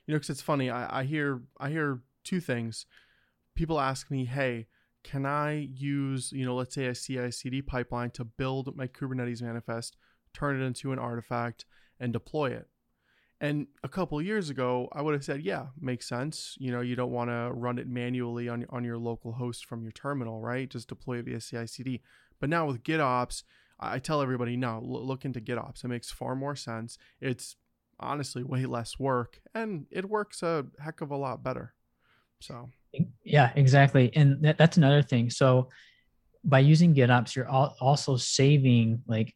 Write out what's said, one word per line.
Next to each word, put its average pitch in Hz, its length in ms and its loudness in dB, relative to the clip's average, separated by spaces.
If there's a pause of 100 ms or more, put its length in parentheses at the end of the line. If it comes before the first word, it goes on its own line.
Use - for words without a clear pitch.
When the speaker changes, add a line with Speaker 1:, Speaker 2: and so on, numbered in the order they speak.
Speaker 1:
you 151 80 -2
know, 156 60 2
'cause 147 100 -6
it's 135 100 -8
funny. 135 300 -2
I, 120 300 -6
I 131 40 -2
hear, 143 380 -2 (160)
I 139 100 -8
hear 147 320 -2 (220)
two 185 180 -4
things. 117 460 -4 (680)
People 160 240 0
ask 135 320 -2
me, 135 140 -2
"Hey, 123 440 -2 (340)
can 139 240 -6
I 147 480 -2
use, 135 580 -4
you 135 140 -4
know, 127 80 -2
let's 127 200 -4
say 135 120 -2
a 123 80 -2
C 131 240 -6
I 123 120 -2
C 123 200 -8
D 131 100 -2
pipeline 120 520 -4
to 127 120 -10
build 131 520 -4
my 135 100 -6
Kubernetes 123 560 -6
manifest, 117 540 -8 (360)
turn 139 280 -2
it 131 40 -2
into 131 280 -4
an 131 80 -4
artifact, 120 640 -6 (340)
and 123 140 -4
deploy 131 400 -2
it?" 117 160 -12 (720)
And 147 260 -2 (160)
a - 60 -6
couple 151 320 -4
of 156 40 -4
years 196 240 -2
ago, 123 440 -2
I 143 100 -6
would 151 120 0
have 139 100 -2
said, 143 180 -6
"Yeah, 160 240 -4 (140)
makes 127 260 -4
sense." 131 540 -8
You 131 100 -4
know, 123 120 -2
you 123 120 -4
don't 123 160 -2
wanna 120 420 -4
run 123 260 -4
it 123 100 -8
manually 120 600 -4
on, 120 220 -6
on 123 140 -6
your 117 120 -6
local 117 360 -6
host 120 340 -8
from 117 160 -10
your 110 100 -10
terminal, 120 480 -6
right? 123 300 -6
Just 117 180 -12
deploy - 300 -8
it 117 60 -8
via 120 160 -8
C - 160 -10
I 117 80 -6
C 117 180 -12
D. 123 180 -6 (380)
But 135 100 -2
now 170 160 0
with 135 200 -4
GitOps, 127 580 0 (360)
I, - 180 -6
I - 20 -4
tell 147 240 0
everybody, 123 340 -2
"No, 123 200 -2
l-, 123 300 -8
look 131 180 -6
into 127 160 -6
GitOps. 117 440 -8
It 131 40 -6
makes 120 220 -6
far 127 240 -6
more 139 220 -6
sense. 117 400 -10 (240)
It's 127 360 -6 (440)
honestly 131 420 -6
way 131 220 -2
less 123 340 -6
work, 131 440 -2 (120)
and 214 360 -6
it 185 180 -6
works 208 340 -4
a 165 240 0 (120)
heck 156 240 -10
of 147 80 -6
a 143 60 -4
lot 131 260 -6
better." 123 320 -6 (680)
So. 123 300 -16 (540)
Speaker 2:
Yeah, 143 320 6
exactly. 135 580 8
And 139 300 6
that, 156 120 6
that's 165 200 8
another 147 260 8
thing. 120 260 2
So 127 400 6 (760)
by 135 160 6
using 156 340 8
GitOps, 123 400 6
you're 131 160 -6
al-, 135 300 2
also 139 360 4
saving, 123 920 6
like, 113 280 0